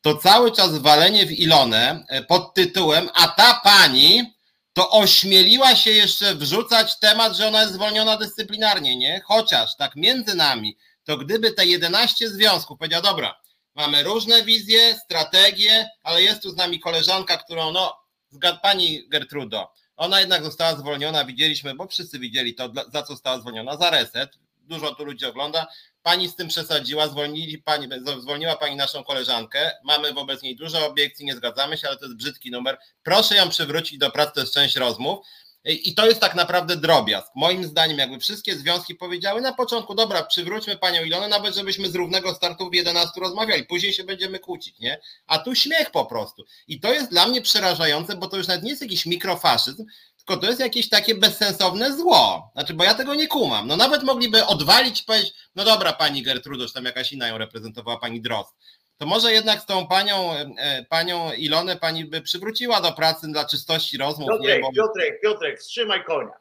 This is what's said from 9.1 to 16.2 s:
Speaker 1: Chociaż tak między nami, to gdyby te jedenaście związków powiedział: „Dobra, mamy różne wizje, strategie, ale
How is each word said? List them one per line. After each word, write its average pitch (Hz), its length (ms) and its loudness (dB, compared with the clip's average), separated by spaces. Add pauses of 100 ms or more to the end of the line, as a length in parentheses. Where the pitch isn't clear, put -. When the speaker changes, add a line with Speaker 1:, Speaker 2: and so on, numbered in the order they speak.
Speaker 1:
Chociaż 196 520 2
tak 139 200 -6
między 214 380 0
nami, 123 420 0 (280)
to 151 120 -4
gdyby 214 360 0
te 190 140 2
jedenaście 185 640 2
związków 196 480 0
powiedział: 165 240 -4
„Dobra, 160 380 -2 (340)
mamy 147 280 0
różne 220 400 2
wizje, 220 520 2 (100)
strategie, 202 840 2 (120)
ale 170 200 0